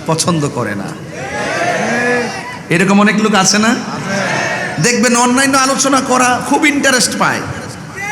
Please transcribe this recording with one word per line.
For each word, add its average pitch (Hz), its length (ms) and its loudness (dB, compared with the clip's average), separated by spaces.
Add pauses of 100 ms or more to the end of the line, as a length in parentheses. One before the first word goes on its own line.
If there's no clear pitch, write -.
পছন্দ 156 480 0
করে 110 220 -2
না। 98 80 -6 (1900)
এরকম 190 300 4
অনেক 208 240 4
লোক 214 120 2
আছে 190 220 4
না? 226 180 2 (1080)
দেখবেন, 233 320 2
অন্যান্য 262 420 2
আলোচনা 269 440 2
করা 247 480 2
খুব 285 160 2
ইন্টারেস্ট 269 540 2
পায়, 135 220 0 (720)